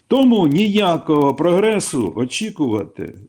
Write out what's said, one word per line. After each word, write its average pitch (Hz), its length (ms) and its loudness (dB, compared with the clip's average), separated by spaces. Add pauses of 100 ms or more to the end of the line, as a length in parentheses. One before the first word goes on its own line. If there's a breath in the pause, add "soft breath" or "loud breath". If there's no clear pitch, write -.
Тому 233 380 4
ніякого 160 880 2
прогресу 175 840 0
очікувати 117 1000 -6 (140)